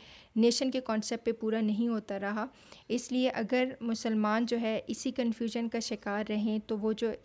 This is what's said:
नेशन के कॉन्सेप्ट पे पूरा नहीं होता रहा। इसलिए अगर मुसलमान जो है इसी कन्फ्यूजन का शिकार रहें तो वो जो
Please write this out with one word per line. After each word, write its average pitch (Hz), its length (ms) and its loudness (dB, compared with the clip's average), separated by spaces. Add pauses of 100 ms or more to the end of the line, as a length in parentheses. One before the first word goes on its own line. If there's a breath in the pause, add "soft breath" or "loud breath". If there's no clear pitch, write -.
(380 loud breath)
नेशन 240 320 6
के 262 100 0
कॉन्सेप्ट 220 460 -4
पे 226 60 2
पूरा 220 300 0
नहीं 214 280 2
होता 214 280 -4
रहा। 202 320 -4 (420 loud breath)
इसलिए 247 380 2
अगर 254 520 0
मुसलमान 220 640 2
जो 233 120 0
है 220 320 0
इसी 240 220 -2
कन्फ्यूजन 233 560 -2
का 233 120 -2
शिकार 214 460 -4
रहें 214 340 0
तो 214 180 -4
वो 220 160 0
जो 220 320 -2